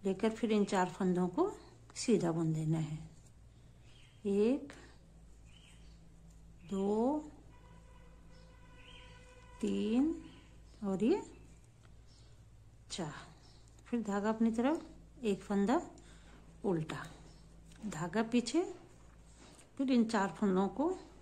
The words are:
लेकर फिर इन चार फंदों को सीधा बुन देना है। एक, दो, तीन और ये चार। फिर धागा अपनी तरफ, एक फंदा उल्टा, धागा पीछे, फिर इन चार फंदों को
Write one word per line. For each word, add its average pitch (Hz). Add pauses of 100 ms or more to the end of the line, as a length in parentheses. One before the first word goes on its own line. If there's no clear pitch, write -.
लेकर 196
फिर 220
इन 208
चार 190
फंदों 180
को 359 (460)
सीधा 170
बुन 160
देना 160
है। 156 (1300)
एक, 214 (1900)
दो, 214 (2250)
तीन 220 (680)
और 190
ये 359 (1700)
चार। 156 (720)
फिर 240
धागा 202
अपनी 226
तरफ, 269 (380)
एक 196
फंदा 202 (840)
उल्टा, 160 (840)
धागा 175
पीछे, 240 (1160)
फिर 269
इन 240
चार 196
फंदों 190
को 285 (340)